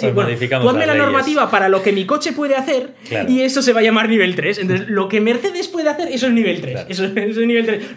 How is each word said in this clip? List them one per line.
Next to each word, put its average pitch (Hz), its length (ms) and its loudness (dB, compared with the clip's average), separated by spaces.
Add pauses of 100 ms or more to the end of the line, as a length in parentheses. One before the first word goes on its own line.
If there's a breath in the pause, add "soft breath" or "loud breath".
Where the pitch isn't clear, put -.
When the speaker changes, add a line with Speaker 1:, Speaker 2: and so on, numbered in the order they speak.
Speaker 1:
Pues 196 100 0
Speaker 2:
bueno, 202 140 0
Speaker 1:
modificamos 123 340 0
Speaker 2:
"Tú 240 60 6
hazme 254 100 2
Speaker 1:
las 320 80 0
Speaker 2:
la 302 60 2
Speaker 1:
leyes. 285 180 2
Speaker 2:
normativa 269 400 2
para 190 160 2
lo 190 160 2
que 208 80 2
mi 190 140 0
coche 294 260 -2
puede 285 240 0
hacer 262 380 -2 (160 loud breath)
Speaker 1:
Claro. 226 200 -2
Speaker 2:
y 254 120 4
eso 262 200 0
se 247 120 4
va 226 80 4
a - 20 4
llamar 220 240 4
nivel 190 300 2
tres". 190 200 -2
Entonces, 190 300 -2
lo 196 220 -2
que 214 100 0
Mercedes 349 480 -2
puede 311 220 -2
hacer, 302 240 -4
eso 254 140 -2
es 247 40 2
nivel 208 300 0
tres. 127 140 -8
Speaker 1:
Claro. 95 140 -8
Speaker 2:
Eso, 185 140 -4
eso 214 380 -2
es 233 60 2
nivel 233 180 2
tres. 214 180 -2 (140)